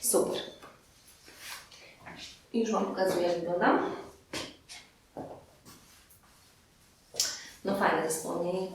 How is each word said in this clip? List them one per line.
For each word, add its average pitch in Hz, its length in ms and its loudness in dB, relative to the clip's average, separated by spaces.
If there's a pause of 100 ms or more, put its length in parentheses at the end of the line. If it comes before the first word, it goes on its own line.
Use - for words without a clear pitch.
Super. - 380 2 (2250)
I 233 80 2
już 220 120 2
Wam 196 120 4
pokazuję, 175 440 2
jak 175 120 2
wyglądam. 175 560 2 (3750)
No 196 120 0
fajne 160 260 4
te 160 80 2
spodnie, 170 420 -2 (220)